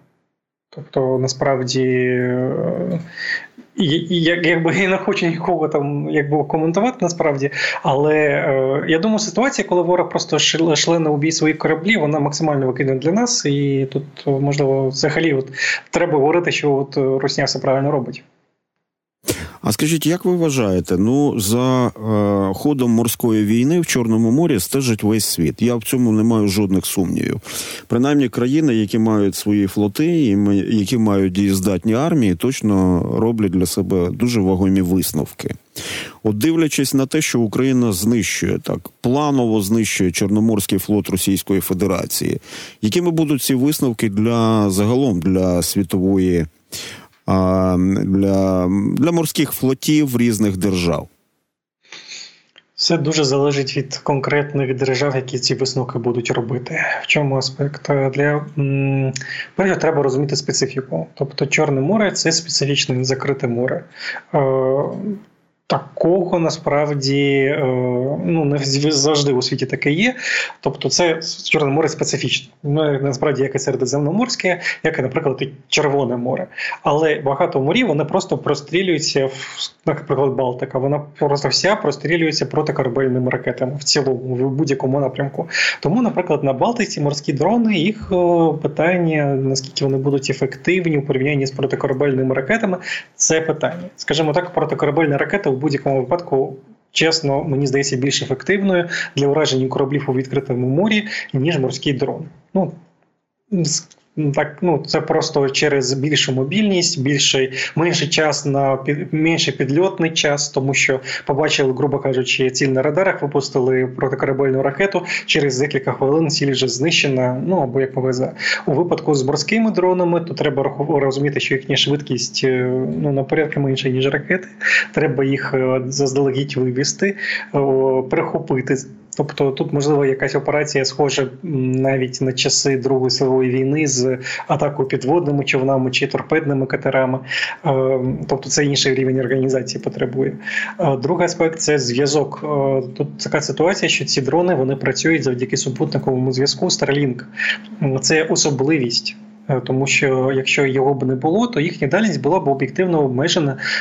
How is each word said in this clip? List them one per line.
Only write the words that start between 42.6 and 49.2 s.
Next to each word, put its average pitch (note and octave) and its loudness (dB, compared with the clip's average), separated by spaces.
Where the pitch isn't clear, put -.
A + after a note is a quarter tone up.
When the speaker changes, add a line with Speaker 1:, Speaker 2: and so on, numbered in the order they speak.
Speaker 2:
якими F3 0
будуть D3+ 0
ці C#3 0
висновки B2+ 0
для, A2 2
загалом G#2 2
для F#2 2
світової, F#2 2
а, F#2 2
для, F#2+ 2
для D#3 2
морських D#3 0